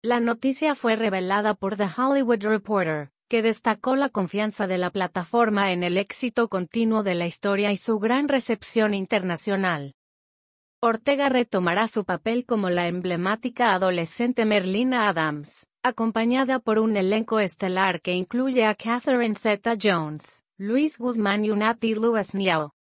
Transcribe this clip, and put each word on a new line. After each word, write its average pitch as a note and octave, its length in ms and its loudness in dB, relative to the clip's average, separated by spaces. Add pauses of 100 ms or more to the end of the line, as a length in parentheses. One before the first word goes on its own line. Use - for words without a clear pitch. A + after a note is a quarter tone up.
La A#3+ 160 2
noticia C4 540 0
fue A3+ 220 0
revelada G#3 580 0
por G3 240 -4
The G3+ 180 0
Hollywood B3+ 460 2
Reporter, G3 720 -2 (160)
que A3+ 160 0
destacó A3+ 520 0
la C#4 140 0
confianza G#3 560 -2
de F#3 140 -2
la F3+ 100 -2
plataforma G3 840 0
en F3 100 -2
el F3 120 0
éxito A3+ 520 -2
continuo A3 560 0
de F#3+ 100 0
la F3 140 -2
historia G3+ 440 0
y G3 60 0
su A3 220 -2
gran B3+ 280 0
recepción A3 680 0
internacional. F#3 1000 -2 (880)
Ortega C4+ 480 0
retomará G#3+ 580 2
su G#3+ 160 -4
papel A3 440 -2
como G3+ 240 0
la F3 160 0
emblemática F#3 880 0
adolescente F#3 680 0
Merlina G#3+ 640 2
Adams, D#3 600 -4 (140)
acompañada A#3+ 760 0
por A3 220 0
un A3 180 2
elenco G#3+ 420 0
estelar F#3 640 0
que F3+ 140 -2
incluye B3 500 0
a G#3+ 80 2
Catherine A#3+ 640 0
Zeta-Jones, G3+ 1080 -2 (120)
Luis B3+ 400 0
Guzmán G#3+ 480 0
y G#3+ 60 0
Unati A3 420 0
Lewis A3 400 0
Niao. E3+ 480 0